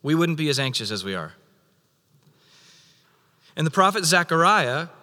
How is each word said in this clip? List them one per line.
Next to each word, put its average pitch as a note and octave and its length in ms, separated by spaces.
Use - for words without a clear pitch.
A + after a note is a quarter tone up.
we D3 120
wouldn't E3+ 240
be D#3 100
as C#3 100
anxious B2+ 320
as G2 140
we G2 100
are? D#2+ 200
And D#3 120
the D#3 40
prophet G3 340
Zechariah E3 840